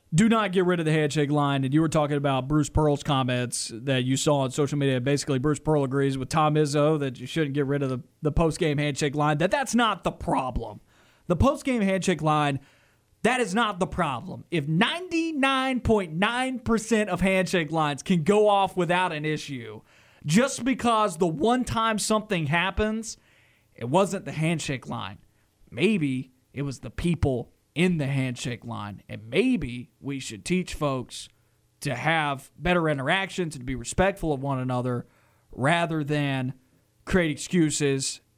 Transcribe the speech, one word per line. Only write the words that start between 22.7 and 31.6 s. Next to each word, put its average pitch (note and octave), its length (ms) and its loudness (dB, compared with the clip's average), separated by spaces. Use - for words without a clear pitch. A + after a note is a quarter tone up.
it A#2+ 160 -8
wasn't F#3 340 2
the C3+ 80 -10
handshake D#3 560 -2
line. G#2 300 -10
Maybe D3 640 0
it C3+ 80 -6
was C#3 160 -8
the B2 100 -14
people D3 640 -2
in F3 240 2
the C#3 80 -2
handshake C3 580 -4
line. G#2 420 -10
And G#2+ 220 -14
maybe D3 640 -2
we C#3 180 -8
should A2 280 -12
teach F3+ 260 -2
folks C3+ 560 -6